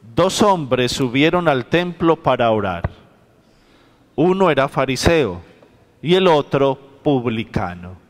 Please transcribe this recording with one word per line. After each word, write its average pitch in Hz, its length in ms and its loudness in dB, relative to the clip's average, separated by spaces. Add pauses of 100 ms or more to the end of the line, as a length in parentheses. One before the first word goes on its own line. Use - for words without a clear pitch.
(140)
Dos 185 280 0
hombres 127 500 0
subieron 156 560 0
al 131 180 0
templo 170 500 0
para 123 340 0
orar. 98 400 -4 (1200)
Uno 185 360 2
era 139 180 0
fariseo 131 720 -2 (640)
y 170 140 2
el 190 100 2
otro 139 520 2 (240)
publicano. 110 960 -4 (140)